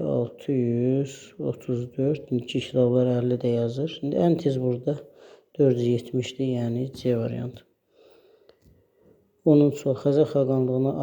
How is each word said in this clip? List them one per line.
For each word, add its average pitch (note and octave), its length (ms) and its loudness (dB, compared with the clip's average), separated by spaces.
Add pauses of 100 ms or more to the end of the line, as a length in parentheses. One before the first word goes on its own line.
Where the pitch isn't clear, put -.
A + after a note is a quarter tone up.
altı C3+ 560 -2
yüz B2 560 0 (240)
otuz B2+ 480 -6 (140)
dörd. C#3 320 -2
İndiki B2 340 -4
kitablar B2+ 540 2
əlli B2 260 0
də A#2+ 140 2
yazır. B2+ 420 -4
İndi D3+ 240 0
ən E3+ 160 2
tez C3+ 240 0
burada B2+ 320 -2 (640)
dörd C3 180 4
yüz A#2+ 100 0
yetmişdir, B2 580 -2 (120)
yəni A#2+ 400 -2
C B2 200 0
variantı. A#2+ 440 -6 (1900)
Onuncu D3 320 6
sual. C#3 160 -2
Xəzər C#3+ 320 2
xaqanlığına C3 640 0 (120)